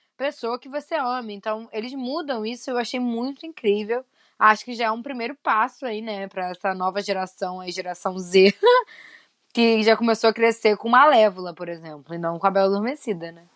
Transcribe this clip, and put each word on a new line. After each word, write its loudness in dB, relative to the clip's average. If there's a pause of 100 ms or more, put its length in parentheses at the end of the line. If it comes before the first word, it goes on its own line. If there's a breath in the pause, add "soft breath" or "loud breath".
(160)
pessoa -6
que -20
você -8
ame. -4
Então, -8
eles -8
mudam -6
isso, -10
eu -4
achei -4
muito -6
incrível. -2 (320)
Acho 4
que -10
já -2
é 0
um -6
primeiro -8
passo -2
aí, -6
né, -8
pra -6
essa -4
nova -2
geração, -6
aí, -10
geração -8
Z, 6
<laughs> 0
que 4
já 6
começou 2
a 4
crescer 2
com -8
Malévola, 4
por -10
exemplo, -12
e -6
não -4
com -2
a 4
Bela 4
Adormecida, -4
né? -20 (100)